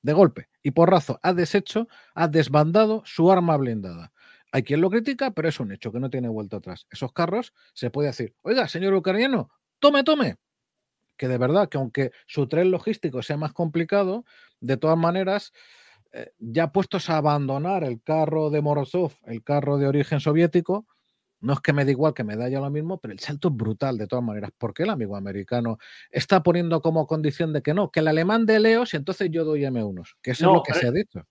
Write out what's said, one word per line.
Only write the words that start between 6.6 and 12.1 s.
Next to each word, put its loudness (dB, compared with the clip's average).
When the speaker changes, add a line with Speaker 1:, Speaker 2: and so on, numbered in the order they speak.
Speaker 1:
Esos -10
carros -4
se -6
puede -2
decir, -8
"Oiga, 0
señor -2
ucraniano, 0
tome, 4
tome". 2
Que -4
de -2
verdad, 2
que -6
aunque -2